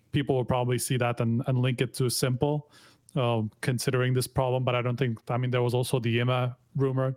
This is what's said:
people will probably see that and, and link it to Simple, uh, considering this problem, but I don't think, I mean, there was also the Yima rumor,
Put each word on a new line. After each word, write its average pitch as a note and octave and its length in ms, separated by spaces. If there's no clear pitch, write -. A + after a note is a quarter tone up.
people C#3+ 240
will B2+ 100
probably B2 320
see B2+ 200
that A#2+ 220
and, A#2 280
and C3+ 100
link B2 240
it B2+ 140
to B2+ 140
Simple, D3 600
uh, A#2+ 260
considering B2+ 520
this B2+ 140
problem, C3 360
but B2 120
I B2 60
don't A#2+ 160
think, A#2+ 220
I B2 80
mean, B2+ 140
there B2 100
was A#2+ 120
also B2 260
the A#2 180
Yima B2 380
rumor, C3 420